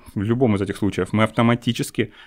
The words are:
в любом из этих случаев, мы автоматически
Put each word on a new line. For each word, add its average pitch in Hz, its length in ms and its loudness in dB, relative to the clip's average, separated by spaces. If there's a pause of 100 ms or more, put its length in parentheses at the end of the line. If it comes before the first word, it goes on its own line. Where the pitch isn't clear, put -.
(140)
в 107 60 -4
любом 117 360 2
из 95 40 0
этих 98 160 -4
случаев, 95 380 -2
мы 110 100 4
автоматически 117 880 -2 (140)